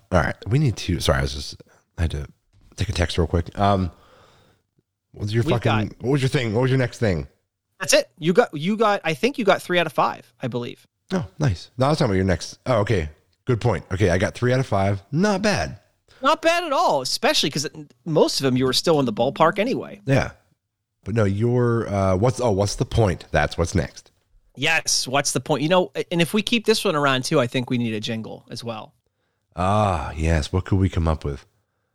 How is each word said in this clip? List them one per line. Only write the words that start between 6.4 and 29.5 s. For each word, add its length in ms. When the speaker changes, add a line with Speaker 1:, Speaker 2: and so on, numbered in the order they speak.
Speaker 1:
What 80
was 100
your 60
next 220
thing? 280
Speaker 2:
That's 140
it. 160
You 140
got, 200
you 240
got, 260
I 100
think 240
you 80
got 160
three 180
out 80
of 60
five, 380
I 60
believe. 380
Speaker 1:
Oh, 120
nice. 380
No, 100
that's 140
not 80
what 60
your 100
next, 400
oh, 140
okay. 300
Good 140
point. 320
Okay, 180
I 80
got 180
three 180
out 60
of 80
five. 340
Not 300
bad. 380
Speaker 2:
Not 220
bad 220
at 80
all, 280
especially 480
'cause 160
it, 80
most 340
of 40
them 120
you 100
were 80
still 260
in 80
the 60
ballpark 440
anyway. 480
Speaker 1:
Yeah. 260
But 100
no, 80
your, 640
uh, 300
what's, 240
oh, 100
what's 240
the 100
point? 460
That's 260
what's 160
next. 380
Speaker 2:
Yes, 500
what's 240
the 80
point? 240
You 60
know, 260
a-, 160
and 100
if 120
we 100
keep 240
this 180
one 120
around 260
too, 160
I 80
think 240
we 80
need 160
a 60
jingle 500
as 120
well. 300